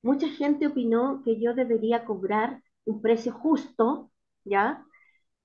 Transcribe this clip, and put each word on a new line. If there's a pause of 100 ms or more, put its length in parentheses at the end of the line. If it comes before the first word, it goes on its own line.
mucha
gente
opinó
que
yo
debería
cobrar (220)
un
precio
justo, (340)
¿ya? (600)